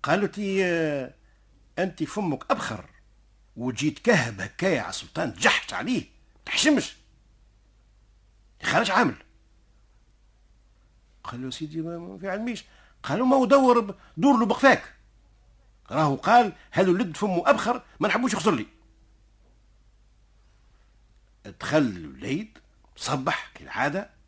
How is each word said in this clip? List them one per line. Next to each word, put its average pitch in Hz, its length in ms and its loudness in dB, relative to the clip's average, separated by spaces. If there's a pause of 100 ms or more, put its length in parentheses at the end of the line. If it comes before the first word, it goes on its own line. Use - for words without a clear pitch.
قالوا: 190 260 0
"تي، 196 360 -2
آه، 160 500 -2 (640)
أنت 175 240 -4
فمك 156 480 -6
أبخر - 400 -4 (680)
وجيت 127 420 -4
كهب 120 420 0
هكايا 139 400 -2
على 87 100 -8
السلطان، - 440 -8
تجحش - 400 0
عليه، 196 320 -4 (380)
تحشمش. - 520 0 (1600)
يا - 60 -8
خالد 202 240 2
عامل." 190 260 2 (2000)
قال 123 180 -10
له: 131 80 -8
"سيدي 156 300 -10
ما، 170 180 -8
ما 180 200 -14
في 185 100 -10
علميش." 220 360 -8 (380)
قالوا: 196 240 -2
"ما 262 100 6
هو 262 80 4
دور 247 360 6
ب-، 202 140 -8 (220)
دور 247 200 6
له 233 100 2
بقفاك. - 480 4 (960)
راهو 143 260 2
قال: 220 360 4 (180)
'هل 185 180 2
ولد 180 280 0
فمه 196 340 0
أبخر 233 320 0 (180)
ما 214 80 2
نحبوش 233 240 0
يخسر 185 220 0
لي.'" 110 120 -4 (2750)
دخل 117 340 -2
الوليد 107 800 -4 (380)
صبح - 580 -6
كالعادة 147 560 -6 (180)